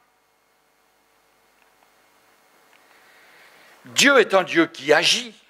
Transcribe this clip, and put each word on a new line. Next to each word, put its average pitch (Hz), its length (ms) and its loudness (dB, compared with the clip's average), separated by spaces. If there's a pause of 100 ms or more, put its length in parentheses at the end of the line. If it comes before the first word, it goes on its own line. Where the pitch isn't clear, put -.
(3750)
Dieu 131 340 2
est - 140 0
un 190 100 2
Dieu 156 240 -2
qui 139 260 -4
agit. 196 420 -2 (140)